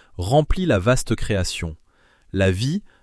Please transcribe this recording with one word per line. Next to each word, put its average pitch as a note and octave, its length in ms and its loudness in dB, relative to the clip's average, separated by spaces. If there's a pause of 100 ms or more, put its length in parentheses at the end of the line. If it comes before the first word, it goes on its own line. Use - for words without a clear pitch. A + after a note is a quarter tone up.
(180)
remplit D3 480 0
la B2 140 2
vaste A#2 360 0
création. F2 600 -4 (560)
La F#2+ 180 4
vie, C3+ 320 -2 (200)